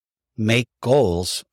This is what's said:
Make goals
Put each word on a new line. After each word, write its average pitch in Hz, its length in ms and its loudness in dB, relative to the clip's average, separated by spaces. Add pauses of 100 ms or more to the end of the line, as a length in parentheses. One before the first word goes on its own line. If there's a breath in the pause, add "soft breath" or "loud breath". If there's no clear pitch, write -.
(360)
Make 117 320 0 (140)
goals 98 720 0